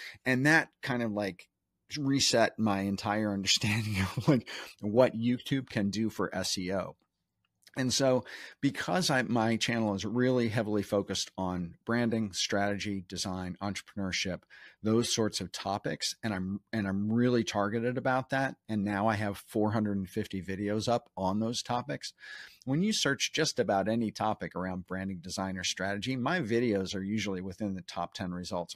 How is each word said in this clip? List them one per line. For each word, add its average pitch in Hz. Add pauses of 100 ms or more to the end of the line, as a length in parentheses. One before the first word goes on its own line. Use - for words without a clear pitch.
(260)
And 127
that 156 (120)
kind 123
of, 110
like, 101 (500)
reset 135
my 104
entire 104
<laughs> -
understanding 104
of, 95
like, 131 (320)
what 110
YouTube 123
can 101
do 107
for -
S 92
E 92
O. 90 (800)
And 127
so 127 (340)
because 165
I, 131
my 117
channel 110
is 90
really 120
heavily 104
focused 98
on 90 (100)
branding, 117
strategy, 101
design, 92
entrepreneurship, 95 (440)
those 110
sorts 107
of 90
topics, -
and 110
I'm, 92 (140)
and 110
I'm 98
really 120
targeted 113
about 127
that. 135 (100)
And 104
now 101
I 110
have 101 (100)
four 107
hundred 107
and 95
fifty 98
videos 101
up 120
on 95
those 113
topics. 123 (540)
When 143
you 214
search 139
just -
about 98
any 110
topic 107
around 90
branding, 95
design, 95
or 90
strategy, 101
my 160
videos 107
are 95
usually 98
within 98
the 90
top -
ten 90
results 87